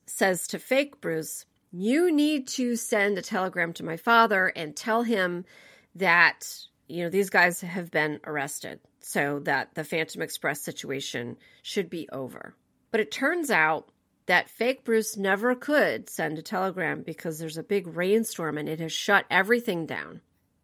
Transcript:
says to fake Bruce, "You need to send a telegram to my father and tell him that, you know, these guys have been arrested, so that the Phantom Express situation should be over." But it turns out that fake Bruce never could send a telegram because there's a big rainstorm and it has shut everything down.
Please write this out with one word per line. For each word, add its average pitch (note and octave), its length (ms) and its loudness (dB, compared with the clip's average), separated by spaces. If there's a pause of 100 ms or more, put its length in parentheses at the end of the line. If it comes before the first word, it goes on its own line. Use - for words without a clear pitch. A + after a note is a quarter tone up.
says F#3+ 440 0
to F3 100 -6
fake C#4+ 420 0
Bruce, - 440 -6 (260)
"You C4 400 2
need D4 380 2
to A#3+ 260 -2
send G#3 420 0
a F3 40 -4
telegram F3 520 -2
to - 120 -10
my E3 120 -4
father G#3+ 580 6
and D#3+ 200 -8
tell A#3 280 0
him F#3 420 0 (500)
that, E3+ 540 4 (380)
you F3 160 -4
know, E3+ 60 -2
these F#3+ 200 2
guys F3 320 4
have F3 300 -8
been D3+ 340 0
arrested, D3+ 540 -6 (200)
so C#3+ 440 -2
that C3+ 320 -2
the D#3 80 -6
Phantom D#3+ 400 -4
Express D3+ 380 -6
situation C3+ 760 -8 (240)
should F#3 280 -4
be E3 220 -8
over." - 440 -10 (340)
But A3 120 0
it G#3+ 100 -2
turns D4+ 400 0
out D#3 380 2 (360)
that F3+ 240 2
fake C4 340 -2
Bruce A3 340 0
never G3+ 360 2
could B3 560 0
send D#3 300 -4
a - 20 -16
telegram F3 600 -4
because D#3+ 340 -8
there's D#3+ 200 -8
a D#3+ 60 -8
big G3 220 -2 (100)
rainstorm F3+ 640 0
and D3+ 100 -4
it D#3 120 -6
has D#3+ 120 -4
shut - 380 2
everything F#3+ 560 2
down. E2 360 -10 (420)